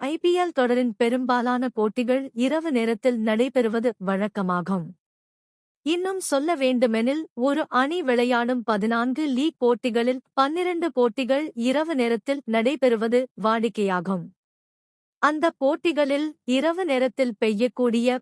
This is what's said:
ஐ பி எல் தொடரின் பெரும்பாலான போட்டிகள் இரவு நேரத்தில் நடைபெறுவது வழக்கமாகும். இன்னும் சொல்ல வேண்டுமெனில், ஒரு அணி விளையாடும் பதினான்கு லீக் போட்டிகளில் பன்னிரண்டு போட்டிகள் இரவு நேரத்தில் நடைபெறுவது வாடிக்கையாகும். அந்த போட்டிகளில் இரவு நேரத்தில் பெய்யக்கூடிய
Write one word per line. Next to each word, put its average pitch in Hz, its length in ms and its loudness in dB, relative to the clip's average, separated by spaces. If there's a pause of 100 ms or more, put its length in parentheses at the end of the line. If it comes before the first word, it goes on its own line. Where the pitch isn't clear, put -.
(120)
ஐ - 60 -2
பி 349 160 2 (100)
எல் 349 160 -4
தொடரின் 247 360 2
பெரும்பாலான 247 760 0 (100)
போட்டிகள் 247 540 0
இரவு 294 380 0
நேரத்தில் 233 480 0
நடைபெறுவது 226 720 0 (140)
வழக்கமாகும். 185 840 -2 (1000)
இன்னும் 370 340 -2
சொல்ல 302 360 0
வேண்டுமெனில், 254 680 2 (120)
ஒரு 285 360 0
அணி 285 320 0
விளையாடும் 247 640 0
பதினான்கு 233 640 -2
லீக் 277 300 -2
போட்டிகளில் 240 640 0 (140)
பன்னிரண்டு 330 580 0
போட்டிகள் 254 540 0 (100)
இரவு 277 400 0
நேரத்தில் 240 500 -2
நடைபெறுவது 233 720 0 (240)
வாடிக்கையாகும். 196 840 -2 (960)
அந்த 302 360 2
போட்டிகளில் 285 680 0 (160)
இரவு 320 420 0
நேரத்தில் 254 480 0 (120)
பெய்யக்கூடிய 240 760 0